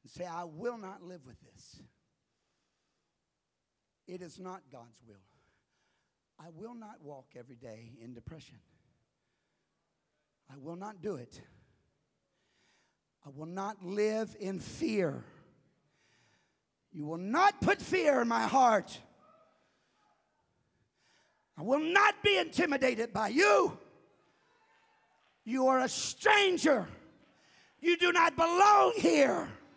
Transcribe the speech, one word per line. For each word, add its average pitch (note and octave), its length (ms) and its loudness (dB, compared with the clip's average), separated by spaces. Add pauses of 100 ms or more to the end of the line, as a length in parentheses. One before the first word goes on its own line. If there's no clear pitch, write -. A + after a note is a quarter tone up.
and - 80 -20
say, F3 120 -12
"I F3 200 -10
will F#3 340 -10
not G3 240 -16
live E3+ 240 -20
with B2 140 -20 (120)
this. - 300 -20 (2250)
It F3+ 160 -16
is F3+ 180 -20
not F#3 220 -16 (100)
God's A#2 340 -20
will. G2+ 160 -20 (1120)
I D#3+ 140 -20
will G3+ 240 -16
not A3 260 -20
walk C#3 260 -18 (100)
every B2+ 180 -20
day A#2 460 -18
in A#2+ 120 -18
depression. B2+ 460 -20 (1900)
I C3+ 40 -20
will C#3+ 180 -14
not G3 260 -16
do F#3+ 140 -8
it. B2 260 -16 (1800)
I D3 40 -20
will C#3+ 180 -16
not G3 380 -12
live G#3+ 560 -4
in F#3+ 180 -8
fear. F3+ 640 -4 (1700)
You D3+ 160 -12
will E3 120 -8
not E4+ 420 0
put - 200 2
fear D4+ 400 2
in A#3+ 60 0
my A3+ 220 0
heart. A3 500 2 (2500)
I D3 60 -14
will B3 160 0
not G4+ 460 2
be G4+ 120 4
intimidated C4 760 -2
by G3+ 160 -2
you. F#4+ 500 4 (1700)
You C4 240 0
are C4 100 4
a B3+ 100 0
stranger. F4+ 1000 2 (920)
You E4+ 160 2
do F4 140 2
not E4 240 2
belong F#4 640 6
here. D4 520 4 (280)